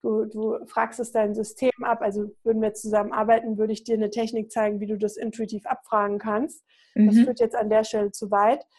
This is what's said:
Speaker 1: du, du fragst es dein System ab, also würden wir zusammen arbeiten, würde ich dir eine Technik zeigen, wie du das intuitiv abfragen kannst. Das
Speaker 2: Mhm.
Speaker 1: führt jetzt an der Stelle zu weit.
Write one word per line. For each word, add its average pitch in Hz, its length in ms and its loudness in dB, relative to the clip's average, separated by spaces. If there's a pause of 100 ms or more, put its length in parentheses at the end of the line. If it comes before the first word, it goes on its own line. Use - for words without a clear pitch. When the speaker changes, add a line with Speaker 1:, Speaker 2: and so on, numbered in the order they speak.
Speaker 1:
du, 220 240 0
du 220 420 -6
fragst 226 340 -4
es 226 120 -6
dein 208 220 0
System 220 380 -2 (100)
ab, 233 180 -2
also 208 340 -4 (100)
würden 220 180 2
wir 214 120 0
zusammen 208 380 -2
arbeiten, 226 460 2
würde 220 140 0
ich 214 120 -8
dir 233 100 0
eine 214 160 0
Technik 226 400 -4
zeigen, 208 300 -2
wie 208 60 -6
du 208 100 -4
das 208 200 -4
intuitiv 214 500 -6
abfragen 202 520 -2
kannst. 220 460 -4 (400)
Das 214 140 8
Speaker 2:
Mhm. 240 60 8
Speaker 1:
führt 247 160 0
jetzt 226 160 2
an 214 140 -2
der 220 140 4
Stelle 208 280 -2
zu 208 180 -10
weit. 208 340 2 (140)